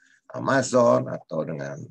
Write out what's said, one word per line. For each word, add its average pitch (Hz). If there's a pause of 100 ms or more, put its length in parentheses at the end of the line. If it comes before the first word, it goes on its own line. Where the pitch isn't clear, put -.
(340)
Amazon, 123
atau -
dengan 71 (120)